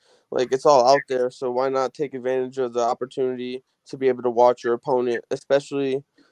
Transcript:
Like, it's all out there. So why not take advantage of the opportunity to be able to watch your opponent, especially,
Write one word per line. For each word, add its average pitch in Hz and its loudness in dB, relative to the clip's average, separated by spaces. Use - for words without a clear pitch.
Like, 127 -2
it's 131 0
all 135 6
out 139 6
there. 127 -2
So 127 -6
why 127 -2
not 135 -2
take 139 -8
advantage 127 -4
of 123 -4
the 120 -2
opportunity 127 -4
to - -16
be 131 -2
able 123 0
to 123 0
watch 123 4
your 120 0
opponent, 123 -2
especially, 139 -2